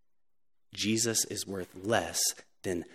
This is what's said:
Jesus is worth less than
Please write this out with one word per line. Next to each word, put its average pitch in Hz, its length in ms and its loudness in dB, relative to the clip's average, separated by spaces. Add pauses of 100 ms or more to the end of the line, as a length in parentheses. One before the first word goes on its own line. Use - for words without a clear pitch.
(720)
Jesus 110 520 2
is 101 200 -6
worth 92 300 -6
less 95 460 0 (420)
than 87 320 -2